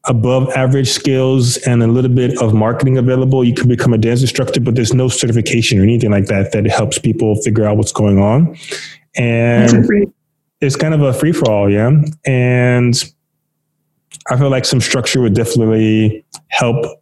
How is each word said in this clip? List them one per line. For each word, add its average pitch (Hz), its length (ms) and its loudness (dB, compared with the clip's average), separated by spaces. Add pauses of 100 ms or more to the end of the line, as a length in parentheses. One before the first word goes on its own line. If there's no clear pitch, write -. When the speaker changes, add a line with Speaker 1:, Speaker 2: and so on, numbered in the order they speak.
Speaker 1:
above 127 400 0
average 131 400 0
skills 131 640 0 (120)
and 120 160 2
a 113 40 2
little 127 240 2
bit 123 300 0
of 110 120 0
marketing 123 440 0
available, 127 460 0
you 120 100 2
can 123 160 0
become 120 240 0
a 113 40 2
dance 117 240 0
instructor, 127 380 -2
but 120 160 -2
there's 120 180 -2
no 127 140 2
certification 117 720 0
or 95 40 4
anything 113 280 2
like 101 140 2
that 98 260 -2
that 104 140 -2
helps - 340 -2
people 110 440 0
figure 110 220 0
out 104 120 0
what's 104 160 -2
going 101 260 2
on. 127 380 2 (580)
And 117 480 0
Speaker 2:
It's - 100 4
a - 100 4
free 202 240 0 (540)
Speaker 1:
it's 139 140 -2
kind 160 180 -2
of 151 80 0
a 135 120 2
free-for-all, 110 580 0
yeah? 110 200 2 (340)
And 123 760 0 (1300)
I 127 80 0
feel 139 120 2
like 131 160 0
some 127 160 0
structure 127 400 -2
would 113 120 2
definitely 110 920 0 (240)
help 120 360 -2 (160)